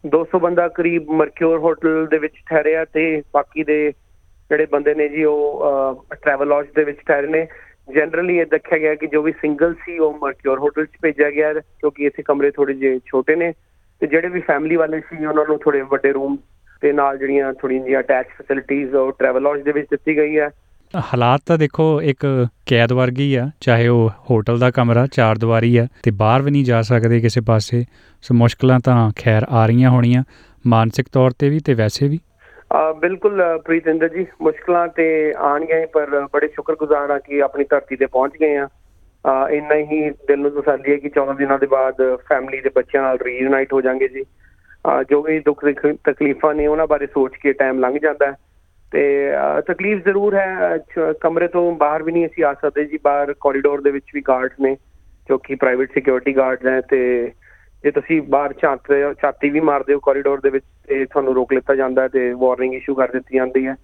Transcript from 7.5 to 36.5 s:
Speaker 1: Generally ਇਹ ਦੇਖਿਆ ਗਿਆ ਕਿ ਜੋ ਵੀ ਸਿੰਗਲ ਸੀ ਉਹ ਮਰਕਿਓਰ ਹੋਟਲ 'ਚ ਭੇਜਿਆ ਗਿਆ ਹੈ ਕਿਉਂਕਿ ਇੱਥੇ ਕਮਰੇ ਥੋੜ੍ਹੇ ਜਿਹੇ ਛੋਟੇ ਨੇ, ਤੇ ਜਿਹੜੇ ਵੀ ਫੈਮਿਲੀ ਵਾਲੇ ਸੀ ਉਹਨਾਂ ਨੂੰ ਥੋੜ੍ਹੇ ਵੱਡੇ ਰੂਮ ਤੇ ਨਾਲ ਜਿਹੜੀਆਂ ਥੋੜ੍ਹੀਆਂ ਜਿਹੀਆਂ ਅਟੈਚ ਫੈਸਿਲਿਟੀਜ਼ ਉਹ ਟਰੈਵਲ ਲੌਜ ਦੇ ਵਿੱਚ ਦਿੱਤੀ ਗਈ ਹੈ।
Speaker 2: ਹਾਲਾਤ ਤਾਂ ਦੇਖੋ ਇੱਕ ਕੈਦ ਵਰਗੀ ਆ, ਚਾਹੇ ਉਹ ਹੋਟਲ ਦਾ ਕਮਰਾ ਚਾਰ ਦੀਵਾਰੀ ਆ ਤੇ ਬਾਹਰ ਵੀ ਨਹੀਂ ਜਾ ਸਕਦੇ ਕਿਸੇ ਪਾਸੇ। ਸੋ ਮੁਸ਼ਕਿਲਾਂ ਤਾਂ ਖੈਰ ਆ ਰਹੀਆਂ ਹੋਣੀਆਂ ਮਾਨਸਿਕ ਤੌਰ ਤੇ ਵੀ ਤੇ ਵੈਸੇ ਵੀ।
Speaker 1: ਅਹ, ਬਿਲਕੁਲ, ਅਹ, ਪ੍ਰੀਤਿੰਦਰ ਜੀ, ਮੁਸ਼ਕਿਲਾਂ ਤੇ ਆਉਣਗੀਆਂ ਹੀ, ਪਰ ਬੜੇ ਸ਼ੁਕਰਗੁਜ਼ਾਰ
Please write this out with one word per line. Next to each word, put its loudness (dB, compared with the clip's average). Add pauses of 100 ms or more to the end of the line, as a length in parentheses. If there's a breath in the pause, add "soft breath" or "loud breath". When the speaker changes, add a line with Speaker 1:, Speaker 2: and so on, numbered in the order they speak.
Speaker 1:
Generally -2
ਇਹ 0
ਦੇਖਿਆ -2
ਗਿਆ 0
ਕਿ -8
ਜੋ 0
ਵੀ -2
ਸਿੰਗਲ -2
ਸੀ -12
ਉਹ -2
ਮਰਕਿਓਰ -4
ਹੋਟਲ -2
'ਚ -20 (120)
ਭੇਜਿਆ 0
ਗਿਆ 0
ਹੈ -2
ਕਿਉਂਕਿ -6
ਇੱਥੇ -4
ਕਮਰੇ 0
ਥੋੜ੍ਹੇ -2
ਜਿਹੇ -2
ਛੋਟੇ -2
ਨੇ, -2 (460)
ਤੇ -2
ਜਿਹੜੇ -2
ਵੀ -4
ਫੈਮਿਲੀ -2
ਵਾਲੇ 0
ਸੀ -10
ਉਹਨਾਂ 0
ਨੂੰ -2
ਥੋੜ੍ਹੇ 0
ਵੱਡੇ 0
ਰੂਮ -2 (440 soft breath)
ਤੇ 2
ਨਾਲ 0
ਜਿਹੜੀਆਂ -2
ਥੋੜ੍ਹੀਆਂ -4
ਜਿਹੀਆਂ 0
ਅਟੈਚ -2
ਫੈਸਿਲਿਟੀਜ਼ -4
ਉਹ 0
ਟਰੈਵਲ 0
ਲੌਜ -2
ਦੇ -2
ਵਿੱਚ -4
ਦਿੱਤੀ -2
ਗਈ 0
ਹੈ। -2 (480)
Speaker 2:
ਹਾਲਾਤ 0
ਤਾਂ 2
ਦੇਖੋ 0
ਇੱਕ 0 (180)
ਕੈਦ 2
ਵਰਗੀ 0
ਆ, -2 (120)
ਚਾਹੇ 4
ਉਹ 4 (200)
ਹੋਟਲ 2
ਦਾ 4
ਕਮਰਾ 2
ਚਾਰ 2
ਦੀਵਾਰੀ 2
ਆ 2 (160 soft breath)
ਤੇ 2
ਬਾਹਰ 2
ਵੀ 0
ਨਹੀਂ 2
ਜਾ 2
ਸਕਦੇ 2
ਕਿਸੇ 0
ਪਾਸੇ। 0 (360 soft breath)
ਸੋ 0
ਮੁਸ਼ਕਿਲਾਂ 4
ਤਾਂ 4
ਖੈਰ 2
ਆ 4
ਰਹੀਆਂ 4
ਹੋਣੀਆਂ 4 (440 soft breath)
ਮਾਨਸਿਕ 2
ਤੌਰ 4
ਤੇ 0
ਵੀ 0
ਤੇ 0
ਵੈਸੇ 0
ਵੀ। -2 (540 soft breath)
Speaker 1:
ਅਹ, 0
ਬਿਲਕੁਲ, 0
ਅਹ, 0
ਪ੍ਰੀਤਿੰਦਰ 0
ਜੀ, -6 (160)
ਮੁਸ਼ਕਿਲਾਂ 0
ਤੇ 0
ਆਉਣਗੀਆਂ 0
ਹੀ, -2
ਪਰ -2
ਬੜੇ 0
ਸ਼ੁਕਰਗੁਜ਼ਾਰ -2